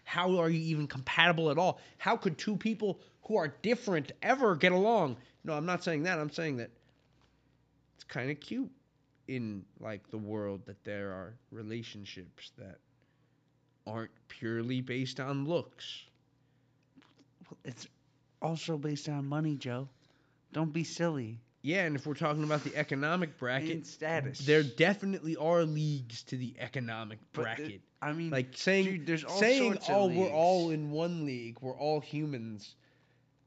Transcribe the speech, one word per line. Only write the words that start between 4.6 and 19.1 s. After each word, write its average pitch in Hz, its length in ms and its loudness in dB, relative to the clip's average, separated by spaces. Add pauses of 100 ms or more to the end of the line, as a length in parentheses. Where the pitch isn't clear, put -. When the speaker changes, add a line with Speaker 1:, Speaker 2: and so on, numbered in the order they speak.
Speaker 1:
along?" 185 440 4 (260)
No, 160 100 -4
I'm 151 120 -2
not 175 180 -2
saying 156 200 0
that. 180 160 0
I'm 151 100 -2
saying 151 280 -4
that 117 120 -6 (1300)
it's - 80 -20
kinda 139 320 -4
cute 226 340 -6 (580)
in, 110 380 -6 (140)
like, 110 320 -10
the 113 80 -8
world 104 460 -6
that - 180 -18
there 101 280 -8
are 92 220 -10 (180)
relationships 107 1040 -12
that 95 200 -18 (1120)
aren't 113 240 -8 (160)
purely 117 540 -2
based 127 380 -4
on 139 260 -4
looks. - 580 -6 (1500)
Speaker 2:
Well, - 140 -16
it's - 240 -12 (540)
also 160 360 -2
based 147 320 -4
on 143 160 -2